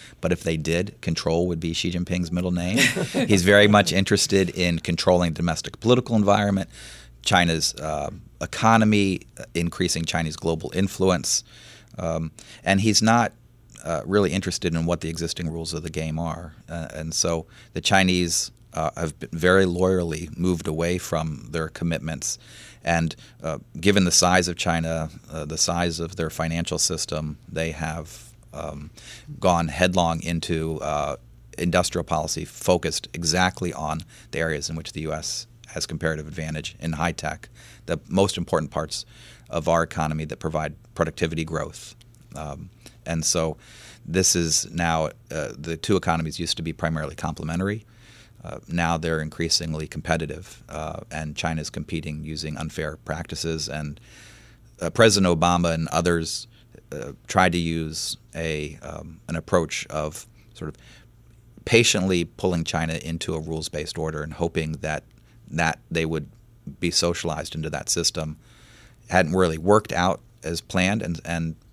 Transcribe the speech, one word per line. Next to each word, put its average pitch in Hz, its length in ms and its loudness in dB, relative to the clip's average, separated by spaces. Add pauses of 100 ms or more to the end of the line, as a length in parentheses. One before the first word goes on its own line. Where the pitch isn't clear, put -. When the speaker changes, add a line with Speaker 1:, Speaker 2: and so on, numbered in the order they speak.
(220)
Speaker 1:
but 85 100 2
if 85 100 0
they 82 140 0
did, 82 460 0
control 82 460 0
would 85 120 -2
be 82 140 -2
Xi 87 180 -2
Jinping's 87 400 -2
middle 90 200 0
name. 90 260 0
Speaker 2:
<laughs> - 500 0
Speaker 1:
He's 98 160 6
very 101 240 10
much 104 240 6
interested 95 600 2
in 87 280 2
controlling 87 520 4
the 78 40 -4
domestic - 460 -4
political 120 340 4
environment, 101 540 4 (540)
China's, 85 520 4
uh, 76 360 -4 (280)
economy, 107 840 4 (140)
uh, - 60 -14 (100)
increasing 85 520 -2
Chinese 82 320 -2
global 82 360 -2
influence. 92 680 0 (540)
Um, 82 340 -4 (320)
and 98 160 4
he's 104 220 4
not, 113 320 4 (500)
uh, 76 220 -2
really 95 260 4
interested 90 420 -2
in 82 120 0
what 85 160 0
the 80 80 -6
existing 82 420 -6
rules 82 220 -8
of 78 100 -6
the 85 60 -8
game 80 280 -4
are. 82 380 -6 (140)
Uh, 82 240 -8
and 80 200 -8
so 82 320 0 (280)
the 90 80 -6
Chinese, 90 680 4 (220)
uh, 78 220 -2
have 82 240 -4
been - 120 -10
very 90 340 6
loyally 87 720 0
moved 87 300 0
away 85 300 0
from 80 540 -4
their 80 160 -4
commitments. 80 680 -4 (460)
And, 82 320 0 (280)
uh, 78 140 -4 (220)
given 98 260 6
the 85 60 2
size 90 360 4
of 87 80 -4
China, 82 540 -2 (220)
uh, 78 140 -8
the 80 120 -6
size 85 420 0
of 85 160 -6
their 80 140 -2
financial 82 480 -2
system, 78 600 -2 (140)
they 82 200 -2
have, 78 640 -8 (200)
um, 76 380 -10 (480)
gone 85 280 4
headlong 85 540 2
into, 80 600 -2
uh, 73 360 -2 (400)
industrial 87 460 2
policy 80 420 -2
focused - 680 0
exactly 87 600 2
on 78 280 -4 (300)
the - 80 -4
areas 78 300 -2
in 80 60 -6
which 80 180 -10
the - 80 -8
U 78 120 -4
S - 340 -8 (200)
has - 180 -8
comparative 78 420 -4
advantage 78 520 -8
in 82 140 -4
high 80 200 0
tech, - 360 -8 (380)
the 82 200 -2
most 98 300 2
important 80 340 0
parts - 340 -6 (440)
of 80 180 -4
our 85 140 4
economy 78 440 -2
that 76 120 -10
provide 78 380 -4 (180)
productivity 80 500 -2
growth. 78 520 -8 (400)
Um, 76 340 -10 (360)
and 82 200 -2
so 80 320 0 (480)
this 90 300 2
is 82 360 0
now, 82 360 2 (240)
uh, 76 260 -4
the 82 180 -6
two 95 220 2
economies 82 420 0
used 82 180 -2
to 85 60 -6
be 80 100 -4
primarily 78 420 -4
complementary. 85 680 -4 (580)
Uh, - 160 -12 (100)
now 85 280 2
they're 82 220 -2
increasingly 78 680 -4
competitive, 80 840 -4
uh, 78 320 -8 (100)
and 78 240 -6
China's 80 340 -2
competing 80 540 -6
using 78 320 -6
unfair 78 420 -6
practices. 80 720 -6
And, 73 320 -8 (800)
uh, 85 120 -2
President 98 460 6
Obama 87 360 4
and 80 160 -2
others, 85 580 0 (440)
uh, 69 220 -10 (120)
tried 92 280 6
to 90 40 0
use 82 580 -2 (200)
a, 76 480 -4
um, 78 440 -12
an 82 80 -4
approach 80 520 -4
of 76 400 -8 (260)
sort 78 160 -12
of - 80 -12 (880)
patiently 95 600 4
pulling 87 380 -2
China 80 400 -2
into 82 300 -6
a 80 60 -4
rules-based 78 580 -6
order 78 240 -4
and 76 120 -8
hoping 80 400 -2
that, 76 300 -6 (460)
that 80 300 0 (120)
they 82 140 0
would 80 240 -4 (500)
be 85 120 0
socialized 82 640 -2
into 78 160 -6
that - 180 -6
system. 80 480 -2 (720)
Hadn't 90 260 4
really 87 220 4
worked 101 340 4
out 90 300 0 (220)
as 85 180 -6
planned, 98 400 0
and, 85 240 -4
and, 82 300 -4 (180)